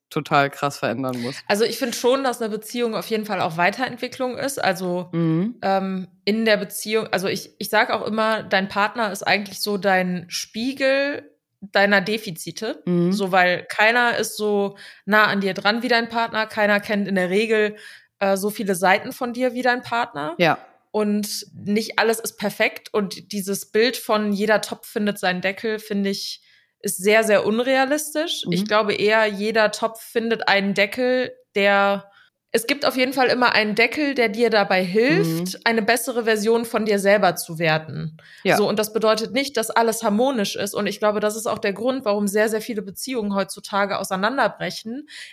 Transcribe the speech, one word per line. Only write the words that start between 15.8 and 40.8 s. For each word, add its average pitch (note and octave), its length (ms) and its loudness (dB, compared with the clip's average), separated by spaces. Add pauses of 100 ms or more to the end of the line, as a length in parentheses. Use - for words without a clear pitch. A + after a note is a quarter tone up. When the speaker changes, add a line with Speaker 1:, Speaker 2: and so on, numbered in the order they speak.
Speaker 2:
wie B3+ 60 -2
dein A#3 180 2
Partner, A3+ 380 -2
keiner G#3 340 2
kennt G3+ 280 -2
in G3 80 -2
der F3+ 140 2
Regel, G#3+ 460 2 (440)
äh, G3 180 2
so G3 120 -2
viele G3+ 260 -2
Seiten F#3+ 360 2
von B3 220 -6
dir B3 200 0
wie B3 80 -4
dein B3 200 2
Partner. B3 560 -4
Speaker 1:
Ja. D#3+ 200 4 (340)
Speaker 2:
Und G#3 640 -2
nicht G#3 460 -2
alles A3 200 2
ist - 180 -10
perfekt - 560 -2
und G3+ 380 -4
dieses G3 400 -6
Bild A#3+ 260 2
von G#3+ 360 -2
jeder G#3 280 2
Topf - 260 -10
findet G3+ 320 -4
seinen F3+ 220 -2
Deckel, G3+ 380 -4
finde G3+ 320 -2
ich, - 300 -10 (400)
ist G3 160 -4
sehr, G#3 280 4
sehr G3+ 200 4
unrealistisch. C4+ 1000 0
Speaker 1:
Mhm. F3 80 -2
Speaker 2:
Ich F#3 120 0
glaube G#3 280 2
eher, A3 320 4
jeder G#3+ 460 0
Topf A3 300 -6
findet A3+ 460 -2
einen G3 260 4
Deckel, B3 600 0 (200)
der, G3+ 520 4 (460)
es A3+ 140 0
gibt C#4+ 180 -2
auf B3+ 140 0
jeden C4 160 0
Fall C4 140 2
immer B3 240 2
einen G#3+ 240 2
Deckel, C4+ 400 2
der A#3+ 120 2
dir A3 220 0
dabei G3+ 340 2
hilft, F#3 720 2
Speaker 1:
Mhm. - 120 -14
Speaker 2:
eine A3+ 180 2
bessere A#3 400 0
Version A3+ 420 2
von A3+ 180 -2
dir G#3+ 140 2
selber G3 380 4
zu E3 240 -10
werden. D#3 580 -2 (260)
Speaker 1:
Ja. F3 140 6
Speaker 2:
So, G3+ 100 4
und G3+ 120 0
das G#3 120 -2
bedeutet G#3+ 420 0
nicht, C4+ 220 -2
dass A3 140 -2
alles A3+ 320 0
harmonisch A3+ 540 0
ist. G3 180 -4
Und G3+ 140 -2